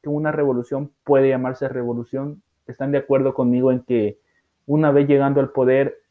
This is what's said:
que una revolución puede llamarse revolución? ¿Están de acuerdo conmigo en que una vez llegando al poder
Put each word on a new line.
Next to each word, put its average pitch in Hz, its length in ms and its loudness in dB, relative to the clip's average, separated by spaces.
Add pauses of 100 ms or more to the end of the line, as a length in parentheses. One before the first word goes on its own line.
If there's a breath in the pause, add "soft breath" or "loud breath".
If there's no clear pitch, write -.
que - 60 -12
una 151 240 -2
revolución 139 600 -2 (120)
puede 135 240 4
llamarse 127 400 -2
revolución? 127 760 -8 (260)
¿Están 139 260 -6
de 139 60 0
acuerdo 135 340 0
conmigo 127 400 2
en 123 80 -2
que 107 360 -2 (480)
una 151 260 2
vez 143 160 4
llegando 139 340 2
al 131 100 -4
poder 131 460 2 (140)